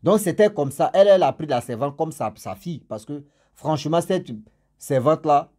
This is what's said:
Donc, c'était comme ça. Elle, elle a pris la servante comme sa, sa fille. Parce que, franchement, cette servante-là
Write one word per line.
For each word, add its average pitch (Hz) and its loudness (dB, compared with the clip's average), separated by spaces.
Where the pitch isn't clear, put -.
Donc, 202 2
c'était 208 2
comme 139 -4
ça. - -2
Elle, 196 6
elle 190 6
a 139 2
pris 156 -10
la 127 -2
servante 135 -6
comme 160 -4
sa, - -6
sa 92 -12
fille. 170 -12
Parce - -14
que, 147 -14
franchement, 156 -2
cette 185 -4
servante-là 147 0